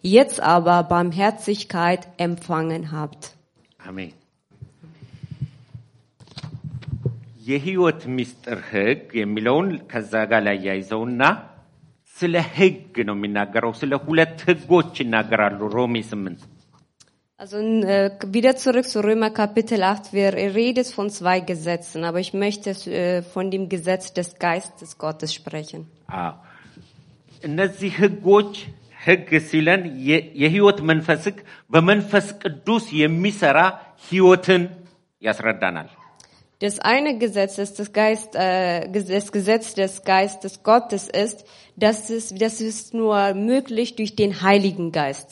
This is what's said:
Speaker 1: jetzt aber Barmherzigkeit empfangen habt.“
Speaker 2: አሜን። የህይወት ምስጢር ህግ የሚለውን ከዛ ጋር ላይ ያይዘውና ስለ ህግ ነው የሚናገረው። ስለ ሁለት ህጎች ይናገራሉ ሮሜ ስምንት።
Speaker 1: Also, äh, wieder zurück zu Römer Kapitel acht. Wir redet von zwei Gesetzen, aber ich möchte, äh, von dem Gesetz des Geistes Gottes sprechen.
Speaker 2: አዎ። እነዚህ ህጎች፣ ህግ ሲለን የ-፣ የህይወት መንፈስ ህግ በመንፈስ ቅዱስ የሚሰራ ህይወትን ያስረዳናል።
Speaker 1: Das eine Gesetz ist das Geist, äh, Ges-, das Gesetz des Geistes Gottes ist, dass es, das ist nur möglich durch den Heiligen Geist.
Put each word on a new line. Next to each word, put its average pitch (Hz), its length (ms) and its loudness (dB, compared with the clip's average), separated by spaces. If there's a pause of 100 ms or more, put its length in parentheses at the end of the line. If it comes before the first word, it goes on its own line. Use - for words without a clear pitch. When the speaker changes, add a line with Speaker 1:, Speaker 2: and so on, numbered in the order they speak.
Speaker 1:
jetzt 214 380 4
aber 175 420 4
Barmherzigkeit 180 1300 -2
empfangen 170 760 -4
habt.“ 151 320 -10 (580)
Speaker 2:
አሜን። 92 320 -14 (3250)
የህይወት 160 540 0 (100)
ምስጢር 123 560 -6
ህግ 110 360 0 (120)
የሚለውን 113 540 0 (180)
ከዛ 107 260 -8 (140)
ጋር 110 160 4
ላይ 101 200 0
ያይዘውና 110 600 -4 (960)
ስለ 175 180 -2 (160)
ህግ 170 440 2 (100)
ነው 101 120 -4
የሚናገረው። 104 580 -2
ስለ 139 180 -4 (100)
ሁለት 160 400 2
ህጎች 170 560 2
ይናገራሉ 110 600 0 (120)
ሮሜ 120 240 0 (100)
ስምንት። 95 380 -8 (1000)
Speaker 1:
Also, 196 160 -14 (280)
äh, 196 260 2 (180)
wieder 233 280 4
zurück 254 320 0
zu 220 120 -4
Römer 220 300 2
Kapitel 220 520 0
acht. 202 220 0 (100)
Wir 196 140 4 (240)
redet 240 360 0
von 202 220 -6
zwei 185 300 0
Gesetzen, 170 640 -6
aber 170 140 -2
ich 190 140 -6
möchte, 202 380 -2 (200)
äh, 180 320 0
von 185 280 -6
dem 190 180 -4
Gesetz 185 360 -4 (100)
des 196 140 -6 (100)
Geistes 170 580 -4
Gottes 156 380 -8
sprechen. 156 480 -14 (320)
Speaker 2:
አዎ። - 180 -6 (1120)
እነዚህ 185 520 -4
ህጎች፣ 202 580 4 (480)
ህግ 180 280 2 (140)
ሲለን 160 400 2 (220)
የ-፣ 151 200 2 (100)
የህይወት 196 480 4
መንፈስ 160 420 2
ህግ 202 140 -4 (320)
በመንፈስ 202 560 4 (120)
ቅዱስ 202 560 -2
የሚሰራ 160 640 2 (440)
ህይወትን 185 640 6 (580)
ያስረዳናል። 98 680 -2 (680)
Speaker 1:
Das - 200 -2
eine 277 380 2
Gesetz 196 400 -2
ist 202 180 -6
das 208 160 -8
Geist, 214 400 0
äh, 180 560 -2
Ges-, 190 220 -4
das 202 200 -2
Gesetz 214 440 0
des 190 200 -2 (100)
Geistes 196 580 0
Gottes 220 420 2 (100)
ist, 214 240 -2 (400)
dass 214 200 2 (100)
es, 226 260 -6
das 220 260 -2
ist 220 340 -6
nur 220 240 2 (240)
möglich 240 520 0
durch 214 220 -6
den 202 240 2
Heiligen 190 520 2
Geist. 143 400 -4